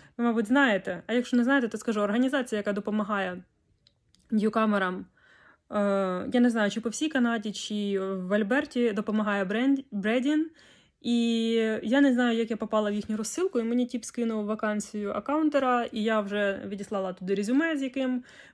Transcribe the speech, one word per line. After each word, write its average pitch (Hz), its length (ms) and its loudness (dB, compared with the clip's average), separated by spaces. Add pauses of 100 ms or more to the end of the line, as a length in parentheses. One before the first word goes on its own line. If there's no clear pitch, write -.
(160)
ви, 240 80 -2
мабуть, 233 220 2
знаєте, 214 600 2
а 214 60 -4
якщо 247 240 0
не 240 80 4
знаєте, 262 240 2
то 220 100 -6
скажу, 214 220 -2
організація, 247 560 0
яка 208 160 -2
допомагає 196 720 -4 (880)
ньюкамерам, 208 760 0 (640)
е, - 40 -6 (580)
я 247 80 4
не 240 100 6
знаю, 214 200 2
чи 214 100 -4
по 233 80 -4
всій 302 200 -2
Канаді, 233 440 -2
чи 202 480 -4
в 190 340 -4
Альберті, 240 580 0
допомагає 208 520 0
Бренд-, 262 460 2
Бредін. 254 600 0 (520)
І 233 480 2 (320)
я 254 180 4
не 269 140 6
знаю, 240 240 2
як 226 120 -2
я 220 60 -4
попала 214 340 0
в 208 40 -2
їхню 208 220 -4
розсилку, 240 440 -2
і - 20 0
мені 240 240 0
тіп 247 180 -6
скинув 226 400 -4
вакансію 214 680 -4
аккаунтера, 269 720 0
і 220 180 -6
я 220 180 2
вже 202 460 -2
відіслала 190 460 -6
туди 185 220 -4
резюме, 269 420 2
з 269 60 -4
яким 254 420 -2 (300)